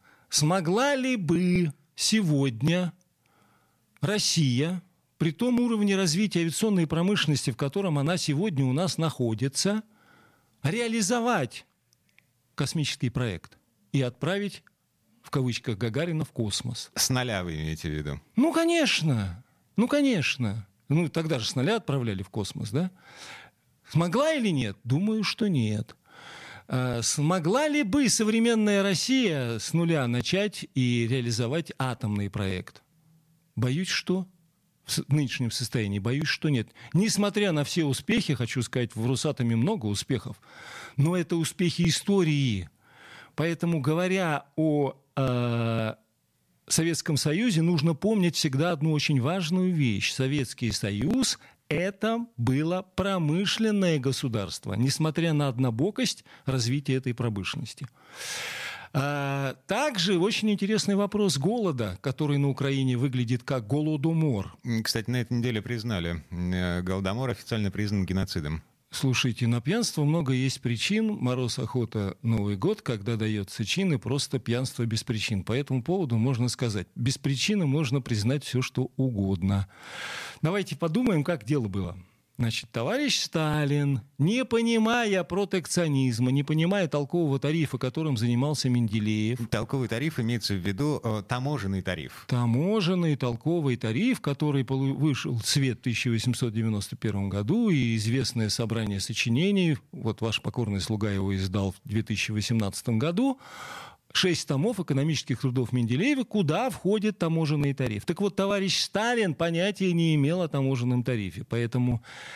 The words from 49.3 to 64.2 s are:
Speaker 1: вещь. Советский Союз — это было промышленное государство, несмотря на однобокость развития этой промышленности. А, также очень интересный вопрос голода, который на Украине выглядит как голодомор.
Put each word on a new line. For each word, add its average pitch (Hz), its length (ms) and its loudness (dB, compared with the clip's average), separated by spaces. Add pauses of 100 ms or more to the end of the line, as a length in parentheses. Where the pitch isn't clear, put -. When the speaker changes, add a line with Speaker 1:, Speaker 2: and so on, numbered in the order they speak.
Speaker 1:
вещь. 120 400 2
Советский 131 600 -2
Союз — 127 680 0 (300)
это 202 560 -2 (120)
было 151 460 0 (120)
промышленное 185 1040 0
государство, 113 760 -2
несмотря 156 580 0
на 147 160 2
однобокость 131 760 -2 (200)
развития 131 500 0
этой 127 180 -2
промышленности. 113 760 -6 (1120)
А, 139 580 -2 (100)
также 202 520 0
очень 214 320 0
интересный 202 460 0
вопрос 202 400 2
голода, 139 640 0
который 143 380 0
на 139 100 2
Украине 135 480 0
выглядит 123 460 0
как 123 240 -2
голодомор. 151 960 0